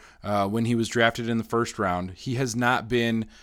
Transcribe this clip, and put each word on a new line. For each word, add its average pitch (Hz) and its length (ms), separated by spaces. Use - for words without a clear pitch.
uh, 101 240
when 113 160
he 117 100
was 113 140
drafted 117 400
in 117 100
the 110 60
first 117 340
round, 92 320
he 120 240
has 120 220
not 120 320
been, 117 380